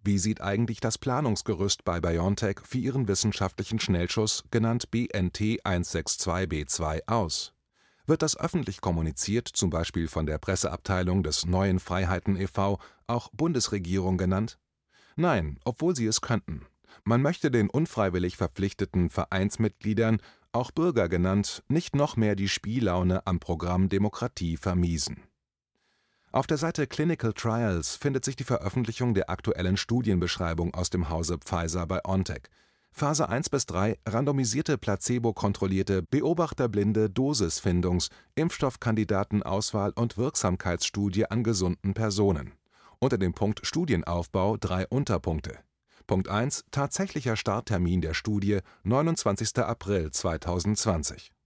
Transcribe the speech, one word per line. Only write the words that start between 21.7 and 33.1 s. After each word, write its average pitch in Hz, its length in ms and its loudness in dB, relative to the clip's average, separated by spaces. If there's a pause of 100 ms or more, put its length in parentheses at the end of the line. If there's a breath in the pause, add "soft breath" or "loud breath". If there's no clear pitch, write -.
noch 143 220 2
mehr 107 180 4
die 98 140 -2
Spiellaune 92 760 2
am 90 140 0
Programm 90 480 0
Demokratie 98 680 0
vermiesen. 87 680 0 (1080)
Auf 135 140 2
der 156 100 2
Seite 156 300 0
Clinical 156 460 2
Trials 110 640 0
findet 135 300 0
sich 139 100 -4
die - 80 -6
Veröffentlichung 120 720 0
der 95 160 2
aktuellen 90 480 0
Studienbeschreibung 87 960 0
aus 90 160 -2
dem 87 200 0
Hause 82 280 -2
Pfizer-BioNTech. 87 1120 -2 (420 soft breath)
Phase 151 380 0